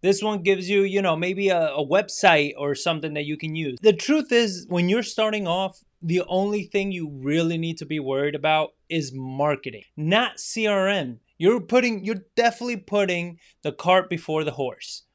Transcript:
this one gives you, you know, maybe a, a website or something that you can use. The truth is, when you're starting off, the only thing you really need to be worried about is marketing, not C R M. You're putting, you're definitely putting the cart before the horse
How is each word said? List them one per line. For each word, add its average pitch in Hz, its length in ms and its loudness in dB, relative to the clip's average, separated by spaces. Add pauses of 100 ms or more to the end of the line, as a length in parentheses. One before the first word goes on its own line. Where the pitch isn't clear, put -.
this 196 220 2
one 214 180 -2
gives 185 260 2
you, 202 140 4
you 196 180 2
know, 180 160 2
maybe 185 340 0
a, 160 260 2
a 151 100 -2
website 160 720 4
or 143 160 -2
something 156 400 -4
that 147 120 -4
you 151 120 -6
can 156 180 -8
use. 147 260 -4
The 208 120 6
truth - 380 0
is, 226 360 2
when 175 220 2
you're 220 140 2
starting 214 440 -2
off, 180 360 -4 (180)
the 170 260 0
only 196 360 0
thing 196 280 -2
you 170 200 -6
really 160 480 0
need 165 200 -4
to 156 60 -12
be 151 140 -4
worried 139 340 0
about 156 380 2 (180)
is 151 240 -2
marketing, 131 720 -4 (120)
not 196 440 0
C - 260 -4
R 196 220 2
M. 147 320 -2 (180)
You're 202 240 4
putting, 226 420 0
you're 196 220 -6 (100)
definitely 233 420 0
putting 180 600 -2 (220)
the 147 100 -4
cart 185 380 2
before 160 340 -4
the 147 80 -4
horse - 520 -8 (120)